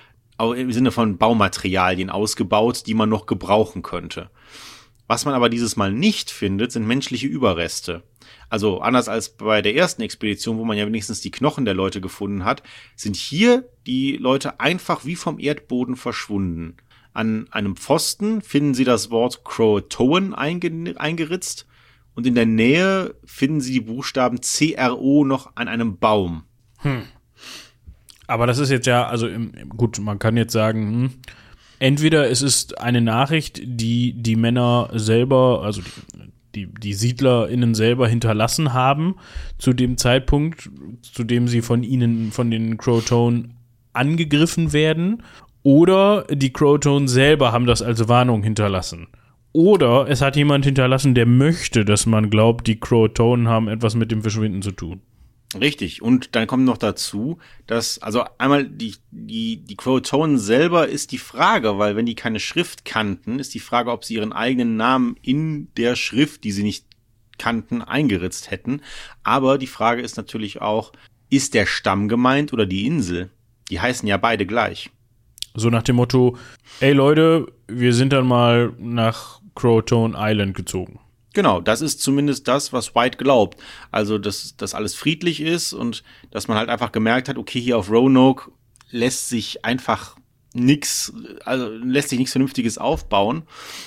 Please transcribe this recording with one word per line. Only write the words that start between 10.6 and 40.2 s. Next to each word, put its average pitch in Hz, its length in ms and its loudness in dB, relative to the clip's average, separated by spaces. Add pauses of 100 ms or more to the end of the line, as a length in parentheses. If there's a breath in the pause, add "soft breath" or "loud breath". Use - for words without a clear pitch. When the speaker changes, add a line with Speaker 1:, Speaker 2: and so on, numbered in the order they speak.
Speaker 1:
man 107 140 -2
ja 104 80 -2
wenigstens 107 340 -6
die 98 120 -12
Knochen 143 320 -2
der 98 100 0
Leute 95 260 -4
gefunden 98 440 -8
hat, 127 180 -2 (320 loud breath)
sind 104 220 -8
hier 240 520 0 (180)
die 131 300 -4
Leute 131 440 -2
einfach 170 440 -2
wie 170 120 -8
vom - 240 -8
Erdboden 127 560 -4
verschwunden. 90 800 -6 (360 soft breath)
An 110 380 -4
einem 101 260 -4
Pfosten 202 640 -2
finden 147 320 0
sie 127 120 2
das 113 260 0
Wort 117 340 -2
Croatoan 123 880 0
einge-, 170 640 -6
eingeritzt 165 720 -6 (480 soft breath)
und 120 120 -2
in 123 80 2
der 117 120 4
Nähe 165 680 2 (100)
finden 147 360 -2
sie 127 120 -6
die 127 80 0
Buchstaben 120 600 -4
C 151 300 0
R 123 260 -2
O 143 260 4
noch 135 320 -4
an 117 120 -6
einem 113 300 -4
Baum. 95 460 0 (340)
Speaker 2:
Hm. 131 240 -4 (1200 loud breath)
Aber 120 200 0
das 123 120 0
ist 139 120 0
jetzt 127 160 2
ja, 123 200 4
also 117 200 -4
im, 107 280 -8
im, - 160 -18
gut, 113 280 -2
man 104 200 -4
kann 113 180 0
jetzt 117 160 0
sagen, 110 380 0
hm, 123 200 0 (680 loud breath)
entweder 143 520 2
es 127 120 0
ist - 360 -2
eine 120 220 0
Nachricht, 139 640 0
die 117 500 -2
die 113 220 0
Männer 120 560 2
selber, 120 720 2
also 104 180 -4
die, - 840 -16
die, - 0 -
die 101 280 -8
SiedlerInnen 120 800 2
selber 117 340 2
hinterlassen 117 640 0
haben, 143 420 0 (420 loud breath)
zu 127 140 2
dem 123 240 0
Zeitpunkt, 139 720 0 (320)